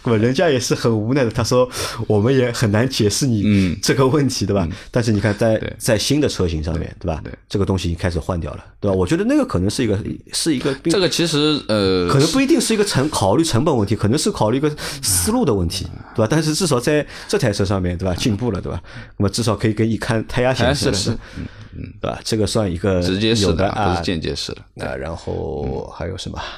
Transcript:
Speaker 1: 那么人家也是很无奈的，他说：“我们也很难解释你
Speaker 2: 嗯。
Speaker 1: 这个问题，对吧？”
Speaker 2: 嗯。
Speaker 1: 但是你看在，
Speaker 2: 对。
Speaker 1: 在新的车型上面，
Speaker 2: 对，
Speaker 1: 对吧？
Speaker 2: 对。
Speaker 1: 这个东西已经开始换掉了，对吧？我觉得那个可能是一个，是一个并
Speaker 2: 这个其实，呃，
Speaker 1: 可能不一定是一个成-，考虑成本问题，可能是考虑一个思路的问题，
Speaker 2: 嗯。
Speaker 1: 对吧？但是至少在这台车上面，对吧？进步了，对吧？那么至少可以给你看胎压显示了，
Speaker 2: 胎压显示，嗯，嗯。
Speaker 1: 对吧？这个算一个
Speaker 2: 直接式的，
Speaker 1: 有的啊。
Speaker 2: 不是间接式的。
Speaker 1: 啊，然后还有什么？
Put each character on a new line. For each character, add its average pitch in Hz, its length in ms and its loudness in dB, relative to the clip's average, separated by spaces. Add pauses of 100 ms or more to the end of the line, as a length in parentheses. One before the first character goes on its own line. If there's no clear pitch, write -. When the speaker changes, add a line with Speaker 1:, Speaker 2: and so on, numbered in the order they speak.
Speaker 1:
那 127 80 2
么 110 60 4
人 120 160 2
家 170 160 4
也 131 100 4
是 127 140 0
很 120 200 2
无 110 200 0
奈 143 100 4
的， 113 60 2
他 120 120 -2
说 127 240 4 (400)
：“我 107 140 4
们 123 140 4
也 123 180 2
很 117 200 2
难 107 140 4
解 120 220 2
释 156 180 0
你 113 180 2
Speaker 2:
嗯。 98 380 2
Speaker 1:
这 - 120 2
个 135 120 4
问 139 220 2
题， - 160 -2
对 98 100 0
吧？” 95 160 2
Speaker 2:
嗯。 95 60 -8 (140)
Speaker 1:
但 127 120 0
是 113 100 2
你 104 60 4
看 101 180 2
在， 110 200 2
Speaker 2:
对。 - 220 -4
Speaker 1:
在 110 200 2
新 143 220 2
的 135 80 2
车 - 180 0
型 80 160 -2
上 78 160 -2
面， 80 60 -4 (160)
Speaker 2:
对， - 60 -8
Speaker 1:
对 82 80 -2
吧？ 76 100 -6
Speaker 2:
对。 - 80 -12 (160)
Speaker 1:
这 - 100 -2
个 98 60 2
东 95 140 0
西 87 100 -2
已 85 40 0
经 82 60 -4
开 92 120 0
始 82 80 -4
换 87 220 -4
掉 76 120 -6
了， - 120 -16 (160)
对 101 100 0
吧？ 95 40 2
我 92 120 2
觉 160 100 2
得 196 80 0
那 262 120 2
个 285 80 4
可 - 140 -2
能 92 100 2
是 123 160 -2
一 - 20 0
个， 101 120 0 (340)
是 - 220 0
一 127 40 0
个 139 140 -2 (100)
并 165 80 0
Speaker 2:
这 185 80 2
个 185 80 2
其 160 200 0
实， 151 420 0
呃， 95 400 2
Speaker 1:
可 135 100 4
能 139 100 6
不 262 120 2
一 269 60 2
定 277 120 4
是 - 140 0
一 220 40 4
个 208 80 2
成-， 143 260 0
考 101 260 2
虑 160 80 2
成 120 180 2
本 160 140 2
问 104 100 2
题， 110 80 0
可 101 140 0
能 123 100 2
是 208 120 0
考 107 200 0
虑 120 60 0
一 139 40 0
个 151 140 0 (280)
思 101 280 0
路 240 140 2
的 143 80 2
问 92 160 0
题， - 240 -6
Speaker 2:
嗯。 - 80 -14 (140)
Speaker 1:
对 113 80 2
吧？ 110 80 2
但 151 120 4
是 151 120 0
至 185 120 0
少 135 140 2
在 151 260 2 (220)
这 214 100 0
台 117 140 2
车 98 100 -2
上 98 180 2
面， 90 180 -2
对 92 100 -2
吧？ 90 60 0
进 107 200 0
步 117 180 -2
了， 90 80 -4
对 69 120 -8
吧？ 78 80 -6 (380)
那 - 40 0
么 101 60 4
至 117 140 -2
少 110 120 2
可 110 140 0
以 107 60 2
给 113 120 2
你 113 120 0
看 110 280 -2
胎 - 140 -2
压 127 140 2
显 120 200 2
示 - 120 -2
了， 131 60 2
Speaker 2:
胎 101 60 -2
压 95 60 -4
显 110 80 -2
示， - 60 -4 (180)
嗯， - 80 -10 (320)
嗯。 - 240 -10
Speaker 1:
对 - 100 -4
吧？ 60 140 -8
这 - 120 -2
个 104 100 2
算 101 240 0
一 85 80 -4
个 92 240 2
Speaker 2:
直 92 160 0
接 110 160 2
式 101 120 2
的， - 40 4
Speaker 1:
有 85 60 2
的 92 140 2
啊。 101 200 0
Speaker 2:
不 87 60 0
是 85 60 -2
间 82 180 -2
接 73 140 -4
式 - 200 -8 (220)
的。 95 100 -10
Speaker 1:
啊， 67 100 -6
然 71 180 -8
后 73 840 -6
还 82 100 -8
有 92 100 -8
什 - 140 -10
么？ 82 80 -10 (200)